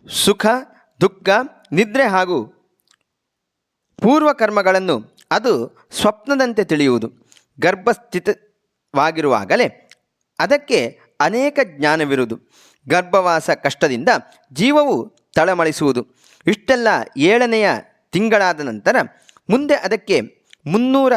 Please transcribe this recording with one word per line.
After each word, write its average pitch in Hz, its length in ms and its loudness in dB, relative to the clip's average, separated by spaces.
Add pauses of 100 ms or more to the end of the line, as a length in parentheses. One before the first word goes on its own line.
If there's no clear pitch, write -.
(100)
ಸುಖ, - 360 -2 (540)
ದುಃಖ, - 280 -2 (440)
ನಿದ್ರೆ 220 360 0
ಹಾಗೂ 180 460 -2 (1500)
ಪೂರ್ವಕರ್ಮಗಳನ್ನು 208 1120 0 (140)
ಅದು 180 480 -2 (140)
ಸ್ವಪ್ನದಂತೆ 226 720 -2
ತಿಳಿಯುವುದು. 131 480 0 (480)
ಗರ್ಭಸ್ಥಿತವಾಗಿರುವಾಗಲೇ 160 2250 -4 (480)
ಅದಕ್ಕೆ 202 640 -2 (200)
ಅನೇಕ 254 440 0
ಜ್ಞಾನವಿರುವುದು. 147 760 -2 (500)
ಗರ್ಭವಾಸ 180 640 0
ಕಷ್ಟದಿಂದ 139 580 -2 (440)
ಜೀವವು 254 640 0 (200)
ತಳಮಳಿಸುವುದು. 156 680 0 (400)
ಇಷ್ಟೆಲ್ಲ 226 420 0 (280)
ಏಳನೆಯ 220 540 2 (420)
ತಿಂಗಳಾದ 196 480 0
ನಂತರ 135 360 -2 (540)
ಮುಂದೆ 277 240 0
ಅದಕ್ಕೆ 190 460 -2 (460)
ಮುನ್ನೂರ 254 500 2